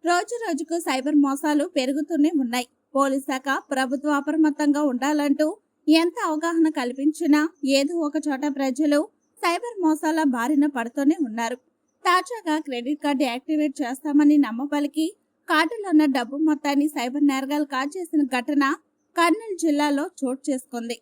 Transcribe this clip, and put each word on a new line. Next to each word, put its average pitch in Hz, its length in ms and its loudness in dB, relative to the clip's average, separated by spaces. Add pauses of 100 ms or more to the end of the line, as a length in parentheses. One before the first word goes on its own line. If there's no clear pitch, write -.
రోజు 359 400 -2
రోజుకు 330 320 -4
సైబర్ 285 360 -2
మోసాలు 285 500 2
పెరుగుతూనే 294 720 0
ఉన్నాయి. 247 280 -2 (280)
పోలీస్ 269 280 0
శాఖ, 269 380 -4 (100)
ప్రభుత్వం 269 420 -2
అప్రమత్తంగా 294 680 0
ఉండాలంటూ 294 760 0 (320)
ఎంత 330 240 4 (140)
అవగాహన 330 420 0
కల్పించినా 294 800 0 (160)
ఏదో 277 300 2
ఒక 302 180 -2 (160)
చోట 262 100 -2 (160)
ప్రజలు 285 520 0 (300)
సైబర్ 415 440 -4
మోసాల 311 420 0
బారిన 269 420 2
పడుతూనే 277 500 0 (100)
ఉన్నారు. 233 300 -6 (500)
తాజాగా 359 540 0
క్రెడిట్ 262 440 -6
కార్డు 285 200 0
యాక్టివేట్ 294 580 -2
చేస్తామని 294 560 4
నమ్మపలికి 285 760 -2 (340)
కార్డులో 359 400 0
ఉన్న 302 160 6
డబ్బు 262 320 -2
మొత్తాన్ని 294 500 0
సైబర్ 285 400 0
నేరగాలు 277 360 0
కాజేసిన 294 600 -2
ఘటన 262 520 0 (420)
కర్నూలు 359 400 2
జిల్లాలో 294 520 0 (160)
చోటు 262 260 -4
చేసుకుంది. 233 500 -6